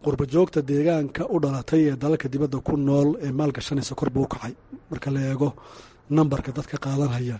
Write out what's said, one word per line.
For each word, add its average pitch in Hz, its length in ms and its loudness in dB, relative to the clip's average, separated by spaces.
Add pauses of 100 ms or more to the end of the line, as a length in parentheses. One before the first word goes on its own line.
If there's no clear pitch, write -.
qurba 143 220 0
joogta 160 360 2
deegaanka 143 640 0
u 208 140 0
dhalatay 143 420 2
ee 147 160 4
dalalka 147 320 0
dibadda 139 300 -2
ku - 160 -4
nool 143 340 4 (120)
ee 143 100 -4
maalgashanaysa 139 640 -2
kor - 160 -2
buu 131 120 2
u 131 40 -4
kacay. - 260 -10 (340)
Marka 143 240 -6
la 135 100 0
eego 135 280 0 (580)
nambarka 143 440 2
dadka 143 260 -6
qaadanhaya, 127 640 -2